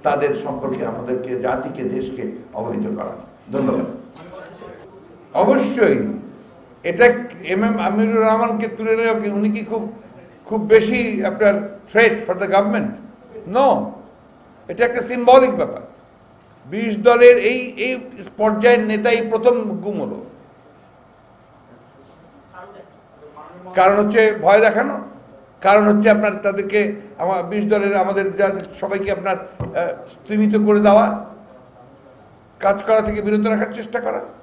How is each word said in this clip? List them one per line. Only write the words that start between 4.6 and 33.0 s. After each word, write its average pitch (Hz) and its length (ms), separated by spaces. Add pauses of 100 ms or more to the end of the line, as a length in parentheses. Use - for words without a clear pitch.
অবশ্যই 190 760 (760)
এটা 175 220 (380)
এম 185 200
এম 208 160
আমিনুর 220 460
রহমানকে 220 420
তুলে 220 280
নেওয়া 226 240
কি, 208 100
উনি 208 200
কি 214 160
খুব, - 280 (520)
খুব 214 160
বেশি 214 640
আপনার 202 540 (140)
threat 220 380
for 185 80
the 196 120
government? 208 360 (680)
No, 254 280 (840)
এটা 185 180
একটা 240 180
symbolic 247 520
ব্যাপার। - 260 (840)
বিশ 208 380
দলের 240 340
এই, 220 200
এই 254 420 (380)
পর্যায়ের 214 420
নেতাই 220 500
প্রথম 226 320
গুম 185 400
হলো। 107 140 (3500)
কারণ 202 300
হচ্ছে 214 360
ভয় 196 180
দেখানো, 226 340 (680)
কারণ 208 240
হচ্ছে 208 240
আপনার 208 220 (120)
তাদেরকে 202 520 (220)
আমার 175 260
বিশ 208 260
দলের 202 260
আমাদের 190 400
যা 196 140 (320)
সবাইকে 196 300
আপনার, 185 240
আহ, - 320 (420)
স্তিমিত 214 460 (100)
করে 208 140
দেওয়া, 208 460 (1300)
কাজ 202 240
করা 220 180